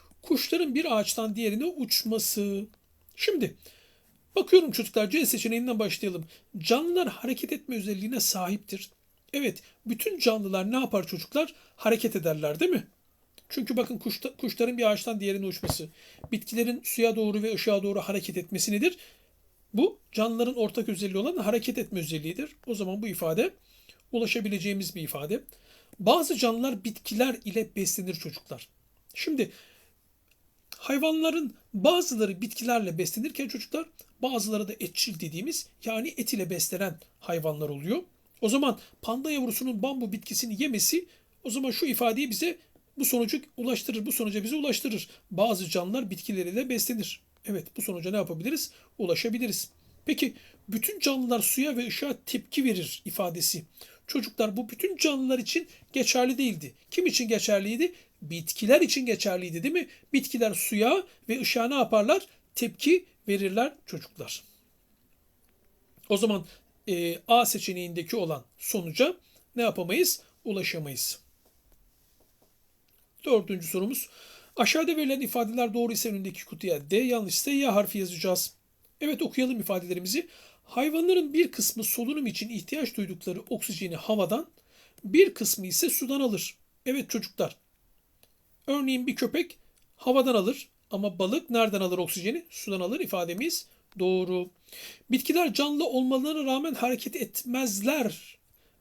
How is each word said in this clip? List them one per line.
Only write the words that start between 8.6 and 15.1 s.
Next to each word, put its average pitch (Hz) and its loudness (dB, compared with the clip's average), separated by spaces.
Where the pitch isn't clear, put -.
Evet, 285 -2
bütün 277 -2
canlılar 202 2
ne 247 0
yapar 220 0
çocuklar? 277 -2
Hareket 220 2
ederler 156 0
değil 359 4
mi? 285 0
Çünkü 240 -2
bakın 240 0
kuşta-, - -6
kuşların 240 -2
bir 226 4
ağaçtan 208 -2